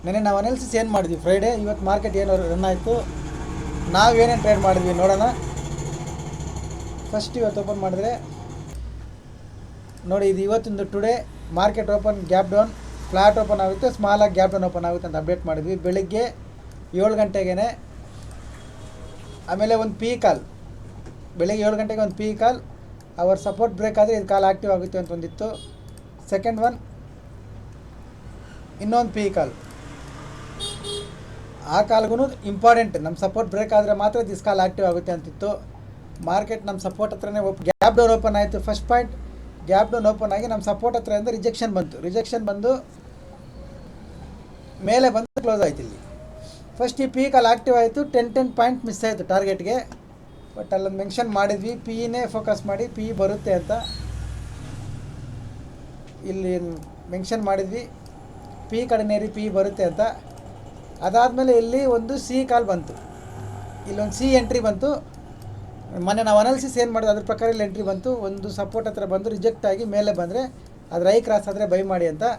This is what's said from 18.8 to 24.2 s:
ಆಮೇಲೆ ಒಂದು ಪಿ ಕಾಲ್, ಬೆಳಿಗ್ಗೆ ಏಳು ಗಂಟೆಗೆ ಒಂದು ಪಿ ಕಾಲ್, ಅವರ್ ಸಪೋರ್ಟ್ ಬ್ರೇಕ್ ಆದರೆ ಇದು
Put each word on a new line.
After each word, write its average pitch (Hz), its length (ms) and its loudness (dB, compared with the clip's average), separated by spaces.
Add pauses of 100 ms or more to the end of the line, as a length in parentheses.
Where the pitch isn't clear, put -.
ಆಮೇಲೆ 220 300 4
ಒಂದು 208 180 -4
ಪಿ 233 100 0 (140)
ಕಾಲ್, 170 160 4 (1000)
ಬೆಳಿಗ್ಗೆ 208 260 2
ಏಳು 214 140 2
ಗಂಟೆಗೆ 214 260 0
ಒಂದು 185 140 -8
ಪಿ 214 80 0 (120)
ಕಾಲ್, 247 180 4 (640)
ಅವರ್ 190 160 4 (100)
ಸಪೋರ್ಟ್ 196 300 0
ಬ್ರೇಕ್ 214 220 0
ಆದರೆ 220 180 6
ಇದು 190 120 -4